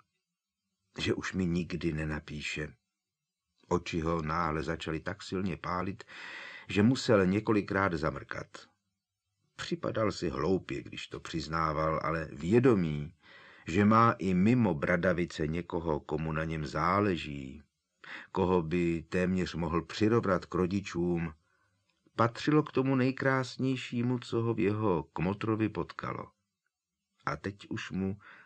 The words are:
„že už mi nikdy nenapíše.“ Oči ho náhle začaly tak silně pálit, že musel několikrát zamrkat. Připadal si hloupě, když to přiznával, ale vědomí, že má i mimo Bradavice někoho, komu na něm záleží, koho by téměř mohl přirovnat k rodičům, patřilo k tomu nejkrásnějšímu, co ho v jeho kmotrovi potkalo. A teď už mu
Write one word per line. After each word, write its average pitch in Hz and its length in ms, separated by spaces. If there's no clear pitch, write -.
„že - 140
už - 200
mi 92 120
nikdy 85 480
nenapíše.“ 76 800
Oči 87 320
ho 82 220
náhle 78 420
začaly 82 360
tak 85 240
silně 92 340
pálit, 90 460
že 95 160
musel 113 420
několikrát 98 680
zamrkat. 76 540
Připadal - 560
si 87 180
hloupě, 73 540
když - 240
to - 120
přiznával, 78 840
ale 80 280
vědomí, 85 840
že 98 180
má 113 260
i 95 220
mimo 104 400
Bradavice 87 720
někoho, 82 520
komu 78 320
na 78 120
něm 80 220
záleží, 78 960
koho 92 300
by 82 480
téměř 92 460
mohl 82 260
přirovnat 98 640
k - 100
rodičům, 87 760
patřilo 147 480
k - 80
tomu 131 240
nejkrásnějšímu, 127 1200
co 117 220
ho 117 120
v 110 60
jeho 101 440
kmotrovi 110 640
potkalo. - 640
A - 100
teď 101 340
už - 220
mu 95 260